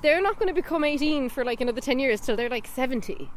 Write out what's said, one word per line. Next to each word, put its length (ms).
They're 200
not 160
gonna 160
become 300
eighteen 440
for, 160
like, 160
another 200
ten 180
years 220
till 160
they're, 140
like, 180
seventy. 680